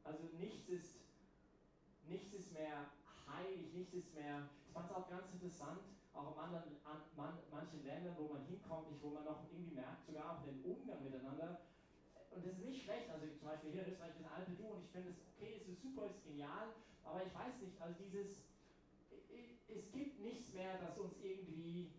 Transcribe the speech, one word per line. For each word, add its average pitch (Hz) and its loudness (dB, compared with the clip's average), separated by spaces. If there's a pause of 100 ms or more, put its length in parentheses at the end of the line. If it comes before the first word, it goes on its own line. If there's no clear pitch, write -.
Also 160 0 (160)
nichts - -2
ist, 175 2 (1040)
nichts 196 0
ist 175 -2
mehr 151 2 (380)
heilig, 170 2
nichts 180 2
ist 175 2
mehr, 147 2 (160)
ich - -12
fand's 175 2
auch 185 4
ganz 180 0
interessant, 175 0 (320)
auch 147 0
in - -2
anderen, 165 0
an, 156 -2 (160)
man, 160 2 (160)
manchen 147 0
Ländern, 170 2
wo 151 4
man 135 2
hinkommt, 160 0
nicht, 139 -2
wo 147 2
man 151 2
noch 156 0
irgendwie 170 0
merkt, 131 -2
sogar 151 2
auch 135 -2
den 135 0
Umgang 135 4
miteinander, 139 2 (680)
und 180 -2
das 185 2
ist 202 0
nicht 269 0
schlecht, 214 2
also 156 0
zum 139 -4
Beispiel 151 2
hier 185 4
in 180 2
Österreich, 170 -2
wir 170 -6
sind 165 -4
alle 180 0
per 180 0
Du 214 -2
und 190 -2
ich - -10
finde 180 -2
es - -2 (160)
okay, 214 -2
es 180 -6
ist 180 -4
super, 262 2
es 190 0
ist - -8
genial, 156 0 (340)
aber 185 2
ich 175 -2
weiß 233 0
nicht, 175 -4
also 170 0
dieses, 196 0 (1200)
es 202 0
gibt 277 4
nichts - 0
mehr, 185 4
das 185 2
uns 185 4
irgendwie 170 2